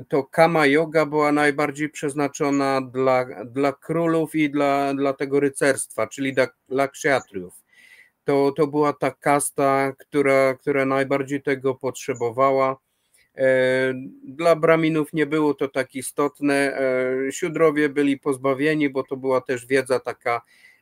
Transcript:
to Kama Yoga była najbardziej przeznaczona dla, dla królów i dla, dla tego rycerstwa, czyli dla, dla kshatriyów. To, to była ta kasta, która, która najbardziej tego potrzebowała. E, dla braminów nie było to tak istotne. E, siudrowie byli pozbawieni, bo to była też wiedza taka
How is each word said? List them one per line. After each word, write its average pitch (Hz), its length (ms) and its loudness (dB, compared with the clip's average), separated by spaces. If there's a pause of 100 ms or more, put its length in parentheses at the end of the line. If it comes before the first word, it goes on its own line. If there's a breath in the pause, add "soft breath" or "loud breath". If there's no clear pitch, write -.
to 139 160 0
Kama 165 420 2
Yoga 156 400 2
była 147 260 0
najbardziej 147 580 0
przeznaczona 139 920 -2
dla, 127 440 0 (200)
dla 135 280 -2
królów 160 640 -2
i 156 140 0
dla, 139 440 0
dla 139 200 0
tego 139 260 -2
rycerstwa, 135 680 -2
czyli 135 260 -6
dla, 127 140 2 (220)
dla 135 180 0
kshatriyów. 120 760 -6 (600 soft breath)
To, 139 280 2
to 147 160 0
była 147 260 0
ta - 180 -4
kasta, 139 840 0
która, 135 560 2
która 139 320 -2
najbardziej 135 560 -2
tego 131 340 -2
potrzebowała. 131 1000 0 (600)
E, 131 60 -2 (800)
dla 160 320 2
braminów 160 580 2
nie 151 120 0
było 151 280 0
to 143 140 -4
tak - 280 -6
istotne. 143 600 -2
E, 131 760 0
siudrowie 156 580 0
byli 139 300 0
pozbawieni, 139 720 0
bo 131 140 -4
to 135 140 -8
była 131 240 -2
też 123 240 -8
wiedza 127 340 0
taka 117 420 -6 (400 soft breath)